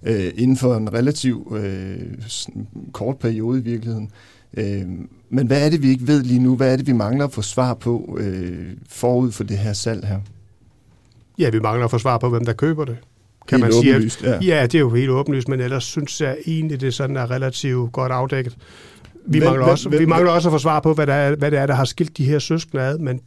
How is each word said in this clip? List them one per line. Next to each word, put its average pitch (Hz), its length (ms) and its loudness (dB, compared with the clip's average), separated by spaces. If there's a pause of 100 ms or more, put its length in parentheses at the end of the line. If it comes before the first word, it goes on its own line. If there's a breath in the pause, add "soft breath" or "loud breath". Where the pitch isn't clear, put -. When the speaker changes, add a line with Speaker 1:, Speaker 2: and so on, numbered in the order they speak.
Speaker 1:
øh, 98 280 0
inden 127 220 4
for 127 180 2
en 107 180 -4
relativ, 123 640 -2
øh, 95 400 -6 (320)
s-, - 200 -10 (440)
kort 135 260 -6
periode 117 420 -2
i - 20 -6
virkeligheden. 113 480 -6 (460 soft breath)
Øh, 98 260 -4 (480)
men 131 160 2
hvad 143 200 2
er 156 40 4
det, 160 120 0
vi 135 80 6
ikke 127 160 2
ved 143 160 4
lige 123 180 2
nu? 127 160 4
Hvad 131 160 2
er 131 40 2
det, 127 100 -2
vi 139 60 2
mangler 120 320 2
at 139 80 -4
få 110 100 -6
svar 127 320 0
på, 120 460 -4
øh, 90 460 -6 (220)
forud 123 440 0
for - 120 -6
det 104 140 -4
her 104 140 -2
salg 104 340 -6
her? 98 120 -2 (1200)
Speaker 2:
Ja, 139 120 2
vi 110 100 2
mangler 113 240 0
at 117 60 0
få 120 80 0
svar 120 200 0
på, 123 100 0
hvem 117 160 0
der 117 80 -2
køber 151 320 -2
det. 120 120 -8 (520)
Kan 131 100 4
Speaker 1:
Helt 113 160 4
Speaker 2:
man 120 80 6
sige, 139 80 8
at 123 60 6
Speaker 1:
åbenlyst, 110 260 0
ja. 127 200 2
Speaker 2:
ja, 165 200 4
det 120 120 0
er 165 40 6
jo 135 120 4
helt 127 200 2
åbenlyst, 135 380 0
men 135 120 -2
ellers 123 240 -2
synes - 360 -6
jeg 139 160 -2 (100)
egentlig, 156 340 -2
det 131 140 -2
sådan 139 220 -4
er 123 140 -4
relativt 127 640 -2
godt 127 200 -2
afdækket. 127 440 -4 (680 loud breath)
Vi 156 120 2
Speaker 1:
Hvem, 151 40 4
Speaker 2:
mangler 135 220 4
Speaker 1:
hvem, - 80 6
Speaker 2:
også, - 160 0
Speaker 1:
hvem, 147 120 4
Speaker 2:
vi 160 40 6
mangler 165 260 4
Speaker 1:
hvem 170 60 4
Speaker 2:
også 170 120 2
at 160 40 2
få 156 60 2
svar 151 220 2
på, 160 140 2
hvad 147 120 2
der 139 80 2
er, 143 220 2
hvad 147 140 0
det 143 80 2
er, 135 80 0
der 131 80 2
har 131 100 2
skilt - 340 -4
de 147 60 0
her 147 140 4
søskende 160 440 -2
ad, 139 160 -2
men 131 280 -4